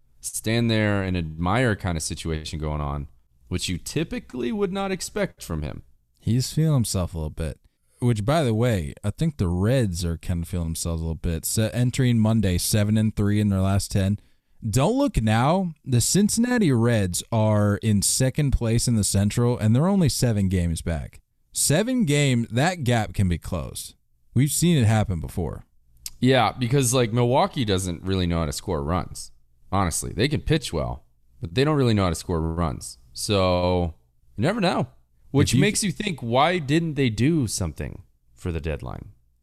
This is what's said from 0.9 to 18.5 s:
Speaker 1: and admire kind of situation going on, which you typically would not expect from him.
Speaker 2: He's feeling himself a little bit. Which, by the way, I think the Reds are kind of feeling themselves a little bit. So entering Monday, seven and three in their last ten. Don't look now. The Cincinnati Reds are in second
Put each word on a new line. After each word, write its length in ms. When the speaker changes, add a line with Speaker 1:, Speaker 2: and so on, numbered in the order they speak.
Speaker 1:
and 140
admire 640
kind 200
of 60
situation 560
going 220
on, 260
which 220
you 80
typically 760
would 220
not 180
expect 520
from 180
him. 220
Speaker 2:
He's 320
feeling 240
himself 380
a 40
little 120
bit. 280
Which, 260
by 180
the 100
way, 400
I 40
think 280
the 100
Reds 560
are 140
kind 260
of 60
feeling 180
themselves 340
a 40
little 100
bit. 300
So 280
entering 460
Monday, 380
seven 400
and 180
three 240
in 100
their 120
last 280
ten. 300
Don't 300
look 240
now. 520
The 160
Cincinnati 720
Reds 580
are 460
in 240
second 500